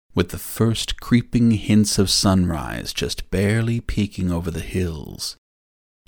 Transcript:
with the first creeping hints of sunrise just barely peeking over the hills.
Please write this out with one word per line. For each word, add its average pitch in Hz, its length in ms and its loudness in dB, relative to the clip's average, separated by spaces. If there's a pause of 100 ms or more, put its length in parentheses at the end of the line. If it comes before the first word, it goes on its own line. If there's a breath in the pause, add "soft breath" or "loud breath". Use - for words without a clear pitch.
(140)
with - 160 0
the 85 80 -8
first - 600 -2
creeping 120 520 2
hints 107 480 4
of 98 100 4
sunrise 80 840 0
just - 360 -6
barely 113 520 0
peeking 98 500 -2
over 85 180 -4
the 78 100 -6
hills. 80 760 -6 (720)